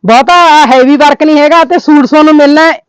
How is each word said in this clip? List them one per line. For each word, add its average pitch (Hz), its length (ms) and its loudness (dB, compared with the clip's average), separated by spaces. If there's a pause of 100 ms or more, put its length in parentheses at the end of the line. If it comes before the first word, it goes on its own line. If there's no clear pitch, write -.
ਬਹੁਤਾ 302 600 2
ਹੈਵੀ 262 300 0
ਵਰਕ 294 260 -2
ਨਹੀਂ 311 160 0
ਹੈਗਾ 311 260 0
ਤੇ 349 140 -4
ਸੂਟ 294 280 0
ਤੁਹਾਨੂੰ 302 280 0
ਮਿਲਣਾ 302 380 0
ਹੈ - 60 -10 (100)